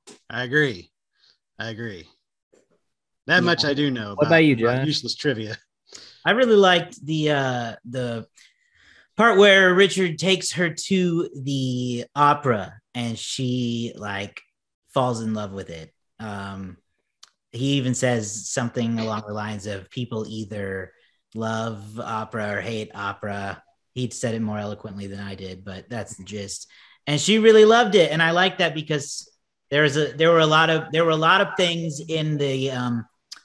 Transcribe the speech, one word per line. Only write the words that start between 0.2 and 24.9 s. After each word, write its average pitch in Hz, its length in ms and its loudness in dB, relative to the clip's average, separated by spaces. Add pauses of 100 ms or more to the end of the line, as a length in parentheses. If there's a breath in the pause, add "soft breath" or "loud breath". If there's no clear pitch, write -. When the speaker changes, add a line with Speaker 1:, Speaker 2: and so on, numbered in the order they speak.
Speaker 1:
I 120 140 -6
agree. 123 480 0 (680)
I 113 100 -8
agree. 107 380 -12 (1200)
That 175 140 4
Speaker 2:
Yeah. - 20 2
Speaker 1:
much 170 180 2
I 147 100 0
do 143 180 0
know 107 240 -8
Speaker 2:
What 151 100 2
Speaker 1:
about, - 20 -2
Speaker 2:
about 160 180 6
you, 143 100 4
Speaker 1:
about 117 240 0
Speaker 2:
Josh? 139 80 -2
Speaker 1:
useless 143 280 -4
trivia. 110 400 -4 (680 loud breath)
Speaker 3:
I 165 60 2
really 226 240 4
liked 180 500 4
the, 151 260 0
uh, 127 440 -2 (100)
the 120 420 -8 (880 soft breath)
part 214 220 6
where 196 360 8
Richard 180 440 2
takes 185 360 0
her 170 180 -2
to 175 580 -2 (140)
the 123 640 -4 (100)
opera 143 640 0 (140)
and 117 220 -6
she, 120 800 -4
like, 101 460 -10 (520)
falls 123 280 0
in 110 120 -4
love 104 180 -6
with 95 180 -12
it. 80 240 -16 (260)
Um, 98 580 -12 (760)
he 135 260 -2
even 127 160 -2
says 113 560 -4
something 117 500 -4
along 110 280 -6
the 104 60 -10
lines 107 340 -8
of, 98 220 -10
"People 117 380 -8
either 98 640 -10 (440)
love 110 640 -8
opera 110 540 -8
or 101 80 -4
hate 107 340 -8
opera." 101 680 -8 (300)
He 127 160 -6
said 117 260 -6
it 113 60 -6
more 107 160 -4
eloquently 101 500 -10